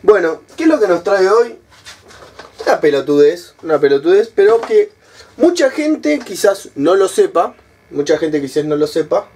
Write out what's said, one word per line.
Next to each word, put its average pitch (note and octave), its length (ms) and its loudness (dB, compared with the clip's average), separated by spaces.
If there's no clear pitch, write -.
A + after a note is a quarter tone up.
Bueno, F3+ 380 2
¿qué D#4+ 80 -6
es D#4+ 60 4
lo D4+ 100 2
que G#3 80 2
nos E3+ 160 0
trae F#3+ 260 2
hoy? A#3 280 0
Una - 160 0
pelotudez, D3 840 0
una D#3 160 -2
pelotudez, D#3+ 560 0
pero A3 260 2
que A#3 300 0
mucha D#4 340 2
gente D4+ 480 -2
quizás - 560 -4
no D3+ 200 0
lo F#3+ 120 2
sepa. G3 480 -2
Mucha D3 300 -2
gente D3+ 200 -2
quizás C#3 260 -4
no D3+ 100 -2
lo D3 100 0
sepa. D#3+ 500 -4